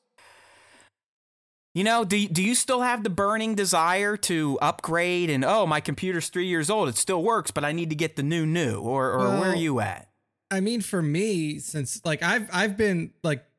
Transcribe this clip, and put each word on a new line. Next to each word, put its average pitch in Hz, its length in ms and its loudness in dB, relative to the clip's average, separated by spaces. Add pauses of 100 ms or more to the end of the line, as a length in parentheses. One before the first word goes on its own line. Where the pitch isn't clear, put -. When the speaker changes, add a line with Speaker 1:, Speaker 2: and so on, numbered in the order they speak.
(1800)
Speaker 1:
You 180 80 2
know, 233 200 4
do, 202 240 0
do 170 140 0
you 226 140 2
still 254 260 2
have 247 220 0
the 208 80 -2
burning 214 420 0
desire 190 640 2
to 156 460 0
upgrade 170 680 0
and, 135 160 2
"Oh, 196 220 4
my 151 120 2
computer's 165 500 -4
three 185 180 -2
years 165 240 0
old, 202 180 2
it 113 80 -2
still 185 240 0
works, 214 300 0
but 147 120 -2
I 147 80 0
need 165 200 -2
to 156 40 -4
get 156 200 -2
the 139 80 -2
new 156 240 0
new," 156 320 0
or, 131 320 0
or 113 80 0
where 127 80 2
are - 140 2
Speaker 2:
Well, 180 140 2
Speaker 1:
you 156 240 0
at? 101 300 -6 (400)
Speaker 2:
I 190 100 -2
mean, 220 220 0
for 185 220 -2
me, 156 560 -2
since, 139 440 -6
like, 156 200 -2
I've, 214 280 0
I've 196 260 0
been, 185 340 2 (100)
like, 147 220 -2 (140)